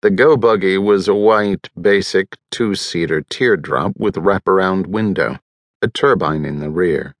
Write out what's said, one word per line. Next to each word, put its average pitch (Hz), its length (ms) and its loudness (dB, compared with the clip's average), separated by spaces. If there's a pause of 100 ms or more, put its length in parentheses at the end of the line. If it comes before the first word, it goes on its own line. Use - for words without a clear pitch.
The 107 80 4
go 131 260 4
buggy 101 400 2
was 101 300 2
a 101 80 4
white, 104 540 2 (100)
basic 98 580 0 (140)
two-seater 85 720 -4
teardrop 95 760 -2
with 104 180 -2
wraparound 95 720 0
window, 92 520 -2 (420)
a 131 60 -2
turbine 80 580 0
in - 140 -8
the 76 100 -8
rear. 78 520 -2